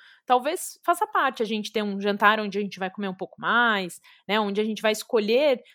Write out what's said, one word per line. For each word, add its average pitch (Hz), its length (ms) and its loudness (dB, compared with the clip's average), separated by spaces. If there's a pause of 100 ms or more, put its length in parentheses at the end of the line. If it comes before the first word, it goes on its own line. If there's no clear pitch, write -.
(260)
talvez 254 580 0
faça 349 220 2
parte 294 380 -2
a - 20 0
gente 214 260 -4
ter 214 120 -2
um 196 180 -6
jantar 208 380 4
onde 202 180 -6
a 208 40 -2
gente 190 180 -8
vai 185 100 -4
comer 202 180 -8
um 185 80 -6
pouco - 240 -12
mais, 202 600 0 (280)
né, 208 120 2
onde 202 200 -2
a 214 40 0
gente 214 180 -4
vai 220 100 2
escolher, 233 720 2 (140)